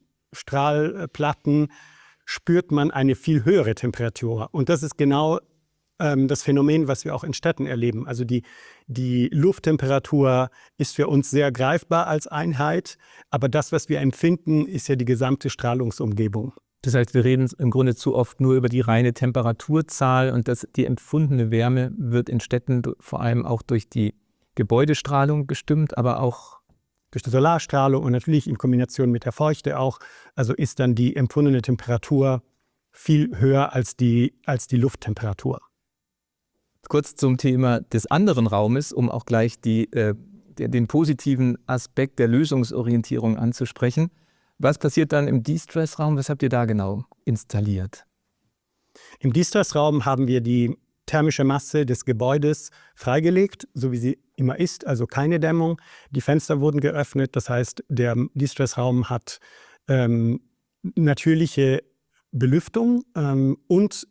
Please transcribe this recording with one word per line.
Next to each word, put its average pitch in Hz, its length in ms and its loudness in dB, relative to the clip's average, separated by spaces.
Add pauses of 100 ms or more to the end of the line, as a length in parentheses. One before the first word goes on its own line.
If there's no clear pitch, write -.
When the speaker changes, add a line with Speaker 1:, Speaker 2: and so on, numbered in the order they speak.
(340)
Speaker 1:
Strahlplatten 151 1400 -2 (540)
spürt 175 460 0
man 156 200 2
eine 135 240 2
viel 147 300 0
höhere 143 280 4
Temperatur. 117 800 -6
Und 139 180 -2
das 156 140 0
ist - 140 -8
genau, 147 420 2 (600)
ähm, 135 280 2
das 139 160 -2
Phänomen, 147 440 2
was 135 180 -4
wir 151 100 -6
auch 127 80 -10
in 147 100 -8
Städten - 340 -4
erleben. 117 400 -4
Also 123 180 -6
die, 120 180 -2 (440)
die 123 440 0
Lufttemperatur 139 1200 2 (280)
ist - 180 -4
für 147 120 0
uns 143 220 2
sehr 139 220 2
greifbar 165 560 0
als 156 200 -4
Einheit, 156 720 -4 (320)
aber 135 180 0
das, 147 240 -2
was 165 180 -2
wir 147 100 0
empfinden, 156 640 0
ist 180 220 -8
ja 139 80 0
die 123 100 -2
gesamte 127 440 0
Strahlungsumgebung. 113 1040 -2 (280)
Speaker 2:
Das 123 140 0
heißt, 120 180 0
wir 120 120 4
reden 127 320 2
im 123 140 0
Grunde 127 220 2
zu - 220 -2
oft 123 240 -2
nur 131 160 4
über 123 140 2
die 123 100 0
reine 117 340 2
Temperaturzahl 127 1160 0
und 120 160 -2
das, 123 180 -4 (120)
die 131 80 2
empfundene 127 640 0
Wärme 123 460 2
wird 120 320 -2
in 120 100 -2
Städten 123 420 -2
du-, 123 200 -6
vor - 180 -8
allem 120 260 0
auch 113 160 -4
durch 117 280 -2
die 107 260 -2 (400)
Gebäudestrahlung 139 880 0
bestimmt, 147 520 -2
aber 120 240 0
auch - 380 -6 (520)
Speaker 1:
durch - 120 -8
die 113 80 -8
Solarstrahlung 139 720 2
und 123 100 0
natürlich 139 340 0
in 113 100 -4
Kombination 123 540 0
mit 117 140 -2
der 120 60 -2
Feuchte 147 480 -2
auch. 131 200 -2 (360)
Also 131 180 0
ist - 260 -2
dann 127 160 2
die 123 220 2
empfundene 135 440 2
Temperatur 127 840 0 (480)
viel 151 460 0
höher 135 360 4
als 127 240 -4
die, 120 380 2 (100)
als 131 220 -4
die 127 100 0
Lufttemperatur. 113 800 -2 (1300)
Speaker 2:
Kurz - 280 0
zum 127 220 2
Thema 127 440 2
des - 240 -2
anderen 151 420 2
Raumes, 107 460 0
um 120 160 0
auch - 160 -6
gleich 117 340 0
die, 113 320 0
äh, 107 220 0 (440)
de-, 117 120 -4
den 120 180 0
positiven 135 720 0 (100)
Aspekt 131 520 -4
der 120 100 4
Lösungsorientierung 120 1080 0
anzusprechen. 123 720 -2 (480)
Was 147 180 2
passiert 151 360 0
dann 143 140 2
im 127 140 2
De-Stress-Raum? 156 760 -2
Was 135 120 -4
habt 143 140 -2
ihr 131 60 0
da 120 160 2
genau 104 400 -2 (200)
installiert? 104 800 -4 (1120)
Speaker 1:
Im 127 140 0
De-Stress-Raum 151 720 2
haben 135 220 2
wir 123 140 2
die 120 360 0 (280)
thermische 151 380 0
Masse 139 420 0
des 123 200 -4
Gebäudes 135 640 0 (240)
freigelegt, 170 800 0
so 127 180 -4
wie 123 60 -2
sie 123 220 -2 (160)
immer 131 240 0
ist, - 260 -4
also 120 220 -2
keine 156 320 0
Dämmung. 165 420 0 (300)
Die 135 100 -2
Fenster 151 380 0
wurden 147 220 0
geöffnet, 139 540 -2
das 120 140 -2
heißt, 123 380 -4
der 120 280 0 (180)
De-Stress-Raum 127 760 -2
hat, - 300 -6 (480)
ähm, 117 540 2 (420)
natürliche 156 1000 0 (480)
Belüftung, 175 720 0 (100)
ähm, 135 420 0 (100)
und 190 440 0